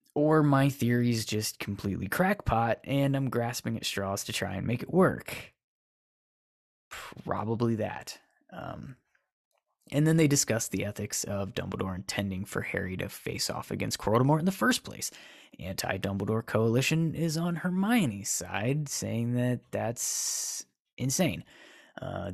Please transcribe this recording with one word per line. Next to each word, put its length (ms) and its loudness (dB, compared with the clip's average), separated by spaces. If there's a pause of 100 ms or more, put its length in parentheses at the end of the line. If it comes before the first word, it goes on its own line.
(140)
Or 280 4
my 260 6
theory's 560 2
just 360 -4
completely 480 -4
crackpot, 760 2
and 340 2
I'm 140 0
grasping 460 -2
at 80 -6
straws 400 -2
to 80 -6
try 220 -4
and 120 -4
make 160 0
it 100 -6
work. 640 2 (1700)
Probably 520 0
that. 420 -6 (340)
Um, 440 -12 (960)
and 140 4
then 100 6
they 100 8
discuss 420 2
the 160 -2
ethics 400 -4
of 300 -4
Dumbledore 400 -4
intending 500 -4
for 180 -4
Harry 340 -4
to 120 -4
face 420 -6
off 200 -8
against 280 -4
Quirrell-Mort 420 4
in 60 0
the 60 4
first 320 0
place. 260 -8 (480)
Anti-Dumbledore 880 -2
coalition 680 2
is 220 0
on 200 0
Hermione's 720 2
side, 600 -2
saying 460 -2
that 260 2 (100)
that's 920 -4 (340)
insane. 460 0 (560)
Uh, 340 -6